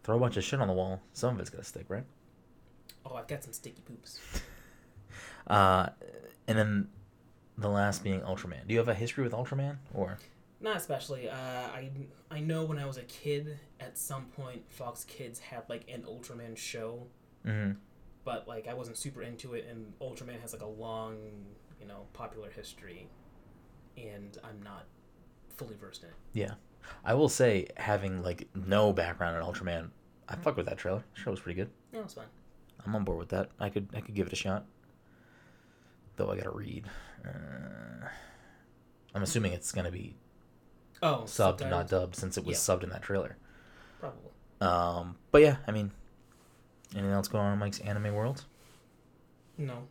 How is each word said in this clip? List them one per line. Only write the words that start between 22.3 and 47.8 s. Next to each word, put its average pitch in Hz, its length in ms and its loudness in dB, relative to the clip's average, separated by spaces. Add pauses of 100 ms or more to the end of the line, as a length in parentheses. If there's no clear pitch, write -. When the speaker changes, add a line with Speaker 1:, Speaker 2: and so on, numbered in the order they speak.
Speaker 2:
history, 95 600 -16 (880)
and 101 480 -14
I'm 107 180 -14
not 101 220 -14 (720)
fully 110 180 -10
versed 98 300 -16
in 82 60 -16
it. 80 40 -18 (200)
Speaker 1:
Yeah. 104 200 0 (500)
I 113 100 6
will 143 140 8
say, 110 380 6 (100)
having, 98 460 2
like, 87 320 -2
no 98 380 8
background 85 440 2
in 82 60 -2
Ultraman, 87 480 -2 (380)
I - 80 -4
fuck 160 200 2
with 87 100 0
that - 120 -2
trailer. 95 240 0 (140)
The - 40 -12
show 110 120 -2
was 95 80 -4
pretty 87 160 -6
good. 98 140 -2 (220)
Speaker 2:
Yeah, 226 60 -8
it 208 60 -6
was - 100 -12
fun. 113 120 -14 (600)
Speaker 1:
I'm 104 80 0
on 104 80 0
board 87 160 0
with 87 120 -8
that. 95 280 0
I 101 120 -2
could, 101 220 -2
I 117 80 -4
could 110 140 -10
give 95 140 2
it - 40 -4
a 92 40 -2
shot. - 280 0 (1500)
Though - 140 2
I 50 60 0
gotta - 140 -4
read. - 340 -6 (420)
Uh, 60 800 -10 (1080)
I'm 101 80 0
assuming 92 320 2
it's - 180 -6
gonna 87 180 0
be 92 240 -8 (880)
Speaker 2:
Oh, 139 220 4
Speaker 1:
subbed, 104 60 -10
Speaker 2:
subtitles? 92 400 4
Speaker 1:
not 87 180 2
dubbed, 90 280 2
since 92 200 -4
it 95 80 -2
was 90 120 0 (120)
Speaker 2:
Yeah. 92 60 8
Speaker 1:
subbed 92 80 0
in - 80 -4
that - 100 -8
trailer. - 380 -2 (600)
Speaker 2:
Probably. 120 320 -10 (300)
Speaker 1:
Um, 87 560 4 (140)
but 147 100 12
yeah, 147 160 12 (100)
I 107 40 0
mean, 104 200 0 (1000)
anything 98 200 0
else 98 160 4
going 104 180 2
on 101 80 4
in 104 40 2
Mike's 101 220 -2